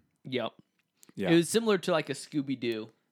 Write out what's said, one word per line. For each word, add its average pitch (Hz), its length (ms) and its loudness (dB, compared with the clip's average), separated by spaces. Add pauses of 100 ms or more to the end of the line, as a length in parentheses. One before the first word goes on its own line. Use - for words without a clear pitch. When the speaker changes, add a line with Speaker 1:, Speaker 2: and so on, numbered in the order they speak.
(260)
Speaker 1:
Yep. 120 260 -4 (640)
Speaker 2:
Yeah. 190 140 -2
Speaker 1:
It 165 60 8
was 170 140 6
similar 220 300 2
to, 180 120 -2
like, 156 180 0
a 143 40 -4
Scooby-Doo, 123 760 -4 (220)